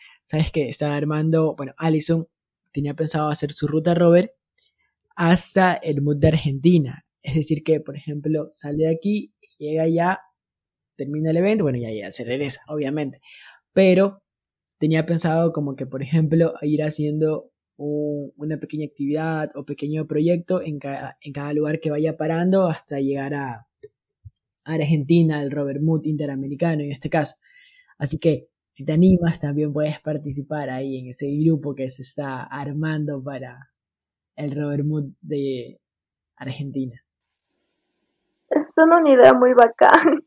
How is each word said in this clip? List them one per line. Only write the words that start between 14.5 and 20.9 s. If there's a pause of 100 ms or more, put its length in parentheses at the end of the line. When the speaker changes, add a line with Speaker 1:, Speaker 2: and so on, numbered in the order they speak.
Speaker 1:
tenía
pensado
como
que,
por
ejemplo, (100)
ir
haciendo (260)
un,
una
pequeña
actividad
o
pequeño
proyecto
en
ca-,